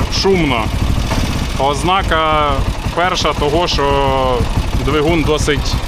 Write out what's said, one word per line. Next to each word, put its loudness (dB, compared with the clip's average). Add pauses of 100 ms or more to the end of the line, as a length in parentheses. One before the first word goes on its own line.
(220)
шумно. 2 (920)
Ознака 0 (420)
перша 0
того, 0
що 2 (460)
двигун 2
досить 0 (140)